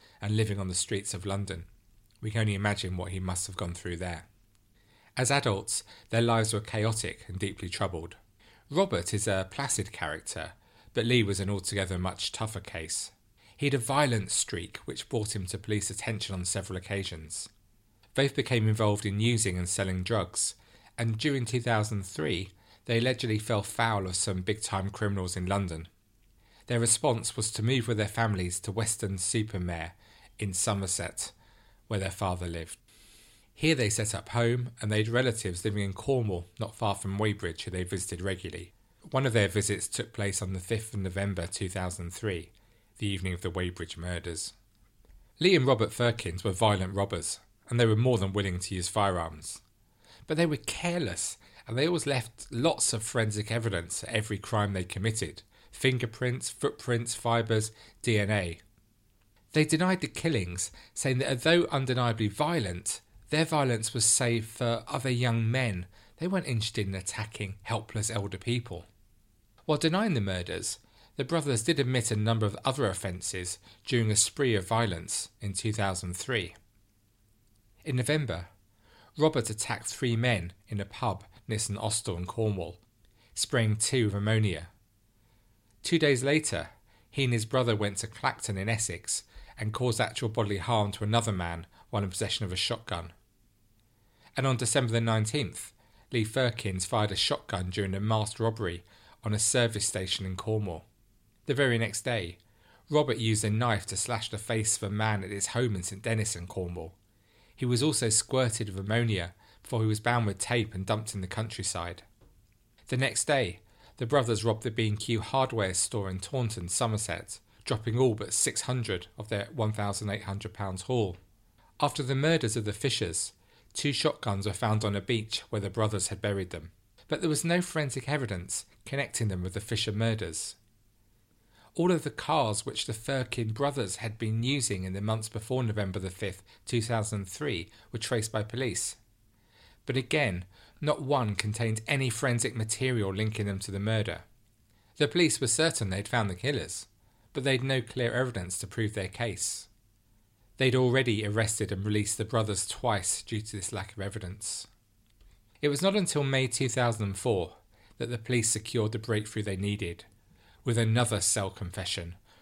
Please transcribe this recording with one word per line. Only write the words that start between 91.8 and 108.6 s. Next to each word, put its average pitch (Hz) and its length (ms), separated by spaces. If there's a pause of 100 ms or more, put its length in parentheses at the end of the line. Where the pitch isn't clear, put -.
while 104 140
in 95 80
possession 101 340
of 90 80
a 90 40
shotgun. 87 560 (1200)
And 131 100
on 127 120
December 123 340
the 117 80
nineteenth, 110 720 (400)
Lee 117 120
Firkins 107 600
fired 107 280
a 101 40
shotgun - 540
during 95 240
a 98 60
masked 107 400
robbery 110 440 (400)
on 107 80
a 107 60
service 113 480
station 95 400
in 92 100
Cornwall. 101 480 (640)
The 143 80
very 123 240
next 107 240
day, 98 360 (520)
Robert 147 260
used 110 280
a 107 60
knife 107 360
to - 100
slash - 340
the 107 80
face 110 380
of - 60
a 101 80
man 104 340
at 92 60
his 101 180
home 120 280
in 90 60
St 95 200
Dennis 110 340
in 87 100
Cornwall. 87 460 (640)
He - 80
was 123 180
also 143 260
squirted 117 600